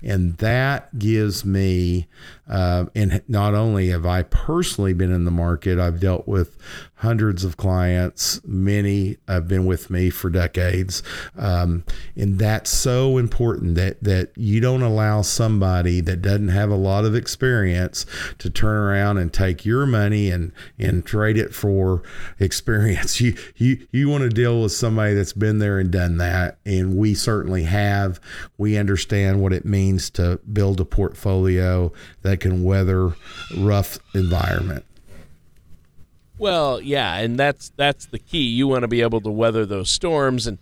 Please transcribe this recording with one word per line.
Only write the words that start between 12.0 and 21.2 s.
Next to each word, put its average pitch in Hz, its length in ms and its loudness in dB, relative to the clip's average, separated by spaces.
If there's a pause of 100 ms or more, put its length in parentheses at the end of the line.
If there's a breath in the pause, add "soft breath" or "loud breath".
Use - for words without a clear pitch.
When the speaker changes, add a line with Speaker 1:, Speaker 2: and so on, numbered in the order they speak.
Speaker 1:
and 98 220 0
that's 107 300 0
so 131 480 2
important 117 580 0
that, 92 280 0
that 95 320 0
you 107 240 2
don't 127 220 2
allow 107 400 2
somebody 92 800 2
that 87 200 -2
doesn't 101 280 0
have 101 200 2
a 104 60 2
lot 98 300 2
of 110 100 2
experience 98 920 0 (340 loud breath)
to - 100 -6
turn 107 260 2
around 101 440 0
and 87 140 -2
take 95 320 0
your 120 200 2
money 104 460 2
and, 85 200 -4 (280 loud breath)
and 90 260 0
trade 107 320 0